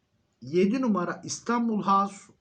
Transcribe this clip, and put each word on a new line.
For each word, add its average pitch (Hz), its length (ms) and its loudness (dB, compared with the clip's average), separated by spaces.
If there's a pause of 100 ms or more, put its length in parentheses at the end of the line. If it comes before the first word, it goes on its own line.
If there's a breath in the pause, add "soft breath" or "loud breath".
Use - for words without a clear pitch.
(400)
yedi 190 400 2
numara 185 440 0
İstanbul 226 580 -2
House. 196 340 2 (240)